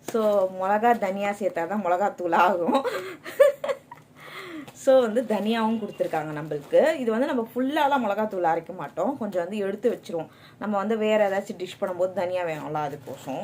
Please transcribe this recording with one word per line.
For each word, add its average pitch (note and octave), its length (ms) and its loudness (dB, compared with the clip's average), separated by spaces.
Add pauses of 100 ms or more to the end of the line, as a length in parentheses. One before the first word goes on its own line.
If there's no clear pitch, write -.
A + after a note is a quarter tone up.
So, A3+ 120 -2 (340)
மிளகா G#3 440 4
தனியா G3+ 340 -2
சேர்த்தா F#3 340 -2
தான் G3 180 -2
மிளகா F3+ 300 2
தூள் F3 260 0
ஆகும். F3+ 440 4
<laughs> A#4+ 40 -2 (1900)
So, - 220 4
வந்து A#3 280 2
தனியாவும் A3 520 0
கொடுத்துருக்காங்க E3+ 540 -4
நம்மளுக்கு. D3+ 480 2 (160)
இது B3+ 140 -2
வந்து A#3 160 0
நம்ம C4+ 180 -2
ஃபுல்லாலாம் C4+ 600 0
மிளகாத்தூள் G3+ 440 0
அரைக்க E3 240 -2
மாட்டோம். F3+ 440 -4
கொஞ்சம் G3+ 260 -4
வந்து G3 160 -6
எடுத்து G#3 320 -2
வச்சிருவோம். E3 400 -8 (280)
நம்ம G3+ 180 -4
வந்து G#3+ 200 0
வேற G#3+ 280 2
ஏதாச்சும் G3 340 -2
டிஷ் F#3 200 -10
பண்ணும்போது F#3 360 -2
தனியா F3+ 300 -2
வேணும்ல, D3+ 380 -4
அதுக்கோசம். C3+ 600 -8